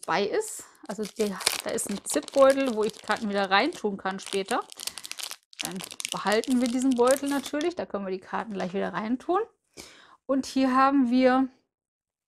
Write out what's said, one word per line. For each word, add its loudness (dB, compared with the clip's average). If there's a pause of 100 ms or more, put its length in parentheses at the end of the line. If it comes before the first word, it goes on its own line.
bei 2
ist. -4 (240)
Also -6
der, -4 (240)
da -6
ist -2
ein -6
Zipbeutel, 4
wo 0
ich -2
die -20
Karten -2
wieder 0
reintun 0
kann -6
später. -4 (1000)
Dann -8 (340)
behalten 0
wir 0
diesen 0
Beutel 2
natürlich. -4
Da -6
können -6
wir -6
die -6
Karten -8
gleich -4
wieder -4
reintun. -2 (840)
Und 0
hier 2
haben 6
wir 6 (800)